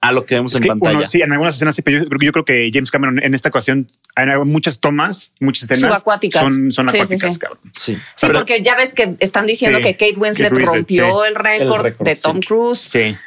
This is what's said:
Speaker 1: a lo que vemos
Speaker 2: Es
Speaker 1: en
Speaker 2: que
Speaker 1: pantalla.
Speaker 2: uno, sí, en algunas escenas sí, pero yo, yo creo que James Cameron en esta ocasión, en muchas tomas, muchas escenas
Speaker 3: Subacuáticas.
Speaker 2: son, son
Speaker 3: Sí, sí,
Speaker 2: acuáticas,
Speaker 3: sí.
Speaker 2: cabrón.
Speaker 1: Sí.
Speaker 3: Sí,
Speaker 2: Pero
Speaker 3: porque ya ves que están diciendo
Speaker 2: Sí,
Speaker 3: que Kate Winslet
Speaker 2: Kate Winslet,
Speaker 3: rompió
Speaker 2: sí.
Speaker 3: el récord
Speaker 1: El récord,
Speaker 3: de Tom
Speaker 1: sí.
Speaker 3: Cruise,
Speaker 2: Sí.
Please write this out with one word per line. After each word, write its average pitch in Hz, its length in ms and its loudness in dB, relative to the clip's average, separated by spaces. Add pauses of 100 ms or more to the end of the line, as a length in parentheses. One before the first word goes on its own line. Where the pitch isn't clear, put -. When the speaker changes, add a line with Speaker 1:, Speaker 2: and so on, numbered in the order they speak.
Speaker 1:
a 123 100 2
lo 127 140 2
que 127 100 -2
vemos 123 180 -2
Speaker 2:
Es 131 40 0
Speaker 1:
en 117 60 2
Speaker 2:
que - 60 2
Speaker 1:
pantalla. - 300 2
Speaker 2:
uno, - 80 -2
sí, 170 160 2
en 147 80 0
algunas 147 240 0
escenas 151 200 0
sí, 143 60 -4
pero 147 220 0
yo, 151 60 -4 (120)
yo 147 100 2
creo 156 140 -2
que 120 260 0
James 131 200 -2
Cameron 135 320 0
en 135 100 0
esta 135 160 -2
ocasión, 131 380 -2 (280)
en 139 320 0
muchas 151 320 0
tomas, 156 600 -2
muchas 135 240 0
escenas 127 180 0 (180)
Speaker 3:
Subacuáticas. 202 440 0
Speaker 2:
son, 135 280 0
son 127 180 0
Speaker 3:
Sí, - 20 0
sí, 214 100 0
Speaker 2:
acuáticas, 190 320 -2
Speaker 3:
sí. 170 60 -8
Speaker 2:
cabrón. - 200 -10 (140)
Speaker 1:
Sí. - 220 -6
Speaker 3:
Sí, - 40 -10 (220)
Speaker 2:
Pero - 140 2
Speaker 3:
porque 226 260 0
ya 247 140 2
ves 262 180 0
que 202 260 0
están 202 280 0
diciendo 254 320 2
Speaker 2:
Sí, - 60 -2
Speaker 3:
que 185 80 2
Kate 208 260 0
Winslet 208 300 0
Speaker 2:
Kate - 120 2
Winslet, 170 140 2
Speaker 3:
rompió 180 480 2
Speaker 2:
sí. 214 40 2
Speaker 3:
el 214 80 -2
récord 214 420 0
Speaker 1:
El 208 60 -2
récord, 120 240 -2
Speaker 3:
de 151 100 2
Tom 160 240 -2
Speaker 1:
sí. - 60 -6
Speaker 3:
Cruise, 233 320 0
Speaker 2:
Sí. 107 480 -2